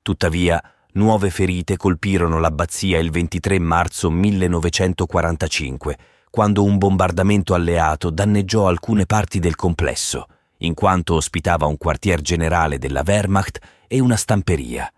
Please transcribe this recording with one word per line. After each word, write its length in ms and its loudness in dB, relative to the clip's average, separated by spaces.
Tuttavia, 580 0
nuove 360 2
ferite 480 -2
colpirono 640 0
l'abbazia 580 0
il 140 0
ventitré 480 -2
marzo 500 0
millenovecentoquarantacinque, 1900 -2
quando 320 2
un 160 4
bombardamento 720 2
alleato 560 0
danneggiò 560 0
alcune 400 0
parti 320 -2
del 180 0
complesso, 680 -2
in 100 -2
quanto 400 2
ospitava 540 0
un 100 -2
quartier 440 -2
generale 580 0
della 260 -4
Wehrmacht 540 0
e 120 0
una 160 4
stamperia. 840 -2